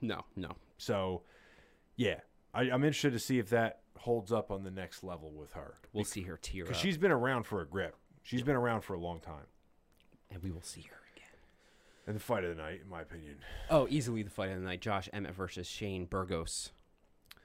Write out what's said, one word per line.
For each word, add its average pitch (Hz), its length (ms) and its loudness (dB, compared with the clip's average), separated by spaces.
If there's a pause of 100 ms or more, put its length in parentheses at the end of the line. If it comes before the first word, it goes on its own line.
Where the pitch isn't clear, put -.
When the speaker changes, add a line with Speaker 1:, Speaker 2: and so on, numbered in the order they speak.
Speaker 1:
No, 101 240 -2 (100)
no. 90 180 -6 (260)
Speaker 2:
So, 95 440 0 (720)
yeah, 101 240 2 (340)
I, 120 160 4
I'm 131 140 6
interested 147 280 4
to 117 60 2
see 127 200 2
if 101 120 2
that 113 300 4 (180)
holds 117 340 0
up 110 180 2
on 98 120 -2
the 95 80 -6
next 92 340 -8
level 80 280 -8
with 76 200 -12
her. 71 220 -12 (180)
Speaker 1:
We'll 104 120 2
Speaker 2:
Bec-, - 80 -4
Speaker 1:
see 98 100 -4
her 90 160 -6
tear - 260 -6
Speaker 2:
'cause - 120 -2
Speaker 1:
up. 80 60 2
Speaker 2:
she's 180 140 4
been 180 160 6
around 123 320 4
for 101 160 0
a 78 60 -2
grip. 82 300 -2 (260)
She's 127 180 -2
Speaker 1:
Yeah. 123 60 -2
Speaker 2:
been 139 100 6
around 120 260 4
for 98 120 -4
a 87 60 -2
long 85 200 -4
time. 76 260 -12 (840)
Speaker 1:
And 87 120 -12
we 95 80 -4
will 82 120 -8
see - 200 -12
her - 140 -20 (180)
again. - 240 -20 (680)
Speaker 2:
And 107 100 -2
the 101 40 -4
fight 104 240 0
of 85 120 -2
the 80 60 -6
night, 82 200 -6
in 95 60 -16
my 85 140 -10
opinion. 82 380 -14 (280)
Speaker 1:
Oh, 147 220 6
easily 120 320 0
the 101 80 -8
fight 98 200 -2
of 92 80 -4
the 92 60 -4
night. 92 160 -2
Josh 101 320 0
Emmett 92 220 -4
versus 92 320 -4
Shane 95 400 -4
Burgos. 92 640 -2 (760)